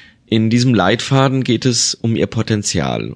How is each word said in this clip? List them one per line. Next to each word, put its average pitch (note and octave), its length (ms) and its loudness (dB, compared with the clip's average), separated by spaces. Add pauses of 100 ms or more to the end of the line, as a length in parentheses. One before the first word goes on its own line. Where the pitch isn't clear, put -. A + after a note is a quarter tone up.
(260)
In A2 240 0
diesem A#2+ 240 2
Leitfaden B2+ 720 2
geht A#2+ 200 0
es - 280 0
um A2+ 240 -2
Ihr D#2 100 0
Potenzial D2 880 -2